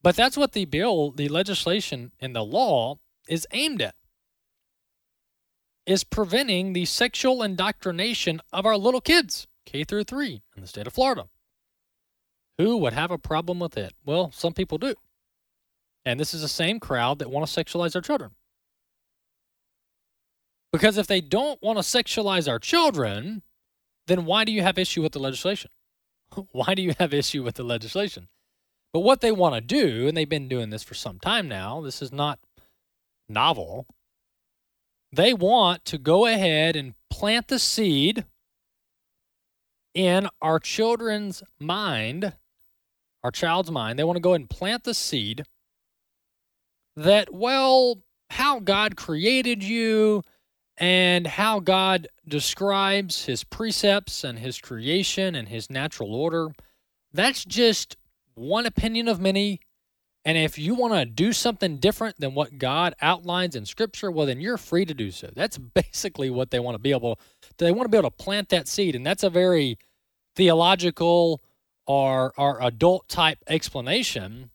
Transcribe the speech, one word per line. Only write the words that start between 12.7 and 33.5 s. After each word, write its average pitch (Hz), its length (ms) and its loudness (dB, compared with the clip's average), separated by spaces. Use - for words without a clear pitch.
would 127 160 0
have 165 180 -4
a 170 60 -6
problem 170 420 -4
with 170 180 -6
it? 98 160 -8
Well, 156 260 -2
some 170 220 -4
people 180 240 -4
do. 247 180 -4
And 127 120 -2
this 151 160 -4
is 160 80 -8
the 151 60 -6
same 180 320 -2
crowd 127 400 0
that 135 100 -8
wanna 143 160 -2
sexualize 170 480 -4
our 180 80 -4
children. 285 300 -4
Because 196 260 4
if 208 100 0
they 196 120 2
don't 220 420 -2
wanna 214 200 0
sexualize 196 680 0
our 117 80 -2
children, 185 840 0
then 180 180 2
why 208 200 2
do 220 80 -2
you 208 80 0
have 185 180 2
issue 180 220 -2
with 156 100 0
the 143 80 -10
legislation? 135 520 -4
<laughs> - 200 -12
Why 131 220 -2
do 190 80 0
you 175 180 0
have 156 140 2
issue 139 300 -2
with 117 120 -6
the 127 80 -10
legislation? 117 680 -6
But 165 100 0
what 262 200 6
they 233 100 4
wanna 165 300 2
do, 135 460 2
and 160 100 0
they've 156 100 0
been 143 200 -4
doing 117 240 -4
this 107 100 -10
for - 140 -18
some 90 240 -10
time 202 280 -2
now, 107 340 -8
this 139 200 -10
is 135 100 -10
not 143 280 -4
novel, 110 580 0